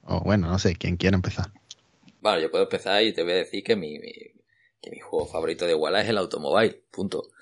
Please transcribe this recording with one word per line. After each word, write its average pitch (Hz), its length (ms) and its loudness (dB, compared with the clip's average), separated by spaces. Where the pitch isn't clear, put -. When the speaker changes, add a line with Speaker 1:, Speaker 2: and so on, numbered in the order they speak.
Speaker 1:
O 87 180 -2
bueno, 90 280 2
no 90 100 2
sé, 92 180 2
quien 90 200 -2
quiera 95 200 2
empezar. - 360 -2
Speaker 2:
Bueno, 98 200 2
yo 80 100 0
puedo 95 140 4
empezar 98 380 2
y 110 100 2
te 82 120 -2
voy 87 80 0
a 92 40 2
decir 98 280 -2
que 113 120 2
mi, 76 220 -8
mi, - 140 -16
que - 100 -18
mi - 100 -16
juego 80 260 -2
favorito 82 400 -2
de 82 80 4
Wallace 78 300 2
es 110 60 -2
el 107 80 2
Automobile, 85 720 0
punto. 92 360 -6